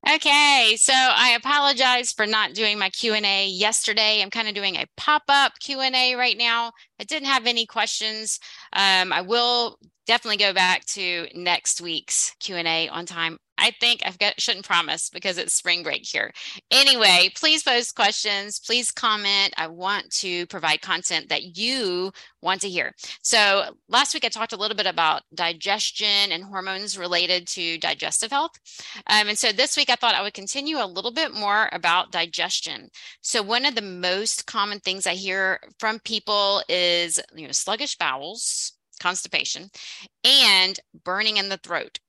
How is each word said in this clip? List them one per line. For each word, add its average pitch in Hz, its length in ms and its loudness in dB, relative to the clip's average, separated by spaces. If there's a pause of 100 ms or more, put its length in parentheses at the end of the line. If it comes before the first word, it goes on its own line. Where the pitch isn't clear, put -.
Okay, 285 680 6
so - 160 4
I 254 380 6
apologize 254 800 2
for 208 160 0
not 214 260 0
doing 208 240 0
my 190 140 0
Q 220 240 -2
and 208 100 0
A 196 220 2
yesterday. 214 720 2
I'm 196 80 -2
kinda 220 240 -4
doing 196 220 -4
a - 100 -4 (120)
pop-up 285 640 2
Q 277 200 -8
and 262 160 0
A 254 180 2
right 247 240 0
now. 233 360 0 (260)
I 214 60 -10
didn't 285 220 -6
have 262 200 2
any 233 180 0
questions. 220 760 -4 (340)
Um, 185 380 4
I 170 100 0
will 240 580 0 (260)
definitely 226 320 0
go 196 160 4
back 185 320 2
to 175 480 -4
next 175 480 -2
week's - 580 -4
Q 196 160 -8
and 170 120 -2
A 165 220 0
on 170 180 -8
time. 165 320 -4 (180)
I 220 220 4
think 240 260 2
I've 180 140 -8
got, 208 200 0
shouldn't 196 260 -2
promise 165 440 0
because 180 280 -6
it's 175 160 -4
spring 175 280 0
break 151 240 -6
here. - 280 -4 (360)
Anyway, 220 680 6
please 311 280 2
post 240 320 0
questions, 208 640 -2
please 240 320 -2
comment. 202 640 0
I 160 120 -4
want 180 480 -4
to 175 320 -4
provide 156 340 0
content 175 480 -4
that 165 280 -4
you 196 540 -2 (300)
want 185 200 0
to 202 80 -6
hear. 175 240 -4 (300)
So 202 400 4 (240)
last - 260 2
week 311 120 -4
I 233 40 0
talked 220 220 -6
a 208 60 -8
little 208 180 -4
bit 202 100 -2
about 160 380 2 (100)
digestion 196 1000 -2
and 175 100 -6
hormones 190 540 -8
related 175 500 -2
to 170 300 -6
digestive 160 520 -2
health. 285 220 -2 (560)
Um, 208 220 4
and 214 80 -2
so 226 160 0
this 233 240 0
week 285 120 0
I 247 60 4
thought 226 200 0
I - 60 0
would 202 120 -6
continue 277 440 -6
a 233 80 -2
little 190 280 -8
bit 311 200 -4
more 208 380 0
about 175 400 0
digestion. 170 800 -4 (320)
So - 200 -2
one 226 240 0
of 285 80 2
the 226 80 -4
most 185 640 -4
common 202 340 -4
things 190 260 -4
I 175 60 0
hear 190 480 -2 (180)
from 220 200 -2
people 208 680 0
is, 175 540 0 (120)
you 160 120 -14
know, 135 80 -12
sluggish 220 440 -4
bowels, 147 760 -4 (260)
constipation, 180 720 -4 (560)
and 202 520 4 (280)
burning 214 320 -2
in 196 120 -2
the 196 80 -4
throat - 520 -8